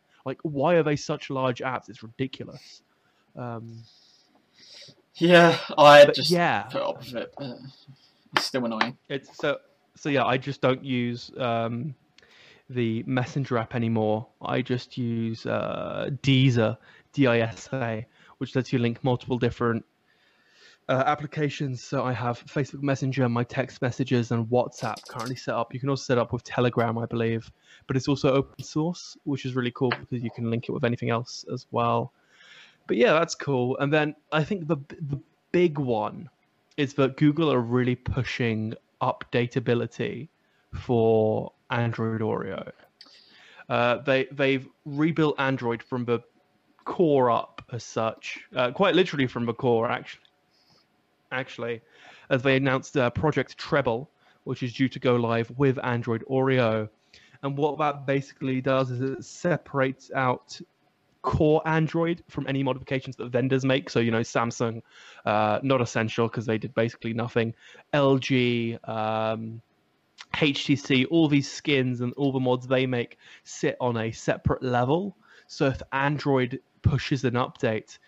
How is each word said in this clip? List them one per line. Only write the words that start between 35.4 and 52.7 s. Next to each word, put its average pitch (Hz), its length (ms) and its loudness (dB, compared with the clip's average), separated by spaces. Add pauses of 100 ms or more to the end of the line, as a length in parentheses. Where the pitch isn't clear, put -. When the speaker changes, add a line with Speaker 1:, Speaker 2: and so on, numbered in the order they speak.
Speaker 1:
big 170 260 2
one 117 520 -4 (460)
is 139 200 -2
that 131 220 2
Google 151 340 4
are 127 100 2
really 123 340 2
pushing 113 800 -4 (280)
updatability 120 1300 -2 (460)
for 110 800 2 (160)
Android 117 500 -2
Oreo. 107 520 -4 (1000)
Uh, 120 300 2
they, 135 320 2
they've 135 360 0 (180)
rebuilt 151 540 0
Android 123 420 -2
from 123 220 -6
the 117 160 0 (640)
core 139 480 4
up - 300 -2 (100)
as 117 140 -10
such, - 540 -6 (140)
uh, 123 180 0
quite 180 240 2
literally 165 320 2
from 120 180 -4
the 117 80 0
core, 117 360 2
actually, - 340 -8 (1080)
actually, 120 500 -8 (480)
as 127 140 2
they 135 140 4
announced, 135 400 0